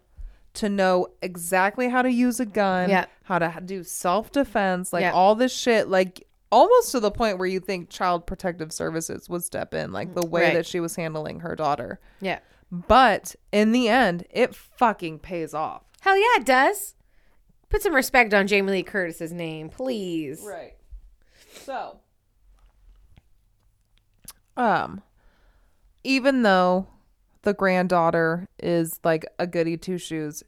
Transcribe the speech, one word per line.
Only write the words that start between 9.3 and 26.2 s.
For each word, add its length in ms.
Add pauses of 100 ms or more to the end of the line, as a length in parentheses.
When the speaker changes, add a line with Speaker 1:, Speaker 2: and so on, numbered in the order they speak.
Speaker 1:
step 300
in, 180
like, 240
the 100
way 200
Speaker 2:
Right. 80
Speaker 1:
that 120
she 140
was 160
handling 460
her 140
daughter. 440 (220)
Speaker 2:
Yeah. 180 (320)
Speaker 1:
But 640 (160)
in 200
the 160
end, 420
it 260
fucking 640
pays 340
off. 300 (180)
Speaker 2:
Hell 160
yeah, 240
it 40
does. 480 (760)
Put 120
some 140
respect 380
on 140
Jamie 240
Lee 120
Curtis's 500
name, 360
please. 760
Speaker 1:
Right. 300 (920)
So, 340 (2500)
um, 460 (1000)
even 400